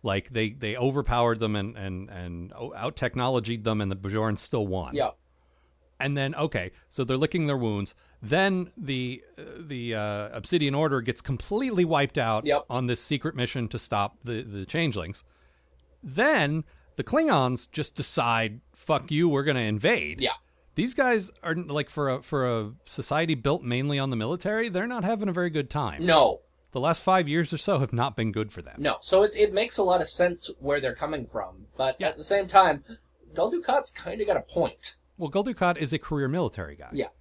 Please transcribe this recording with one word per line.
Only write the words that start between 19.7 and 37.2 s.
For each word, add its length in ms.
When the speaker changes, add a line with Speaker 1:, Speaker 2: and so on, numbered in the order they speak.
Speaker 2:
Yeah. 120
Speaker 1:
These 200
guys 360
are, 120
like, 340
for 220
a, 120
for 240
a 260
society 480
built 280
mainly 360
on 120
the 60
military, 520
they're 180
not 180
having 240
a 40
very 160
good 220
time. 340
Speaker 2:
No. 360
Speaker 1:
The 80
last 200
five 300
years 240
or 40
so 200
have 160
not 200
been 160
good 220
for 80
them. 220
Speaker 2:
No, 180
so 220
it, 120
it 200
makes 240
a 40
lot 200
of 80
sense 400
where 180
they're 160
coming 320
from, 420
but 200
Speaker 1:
Yeah. 100
Speaker 2:
at 100
the 60
same 220
time, 380
Gul 180
Dukat's 400
kinda 360
got 100
a 60
point. 540
Speaker 1:
Well, 140
Gul 140
Dukat 340
is 160
a 40
career 300
military 480
guy. 160
Speaker 2:
Yeah. 160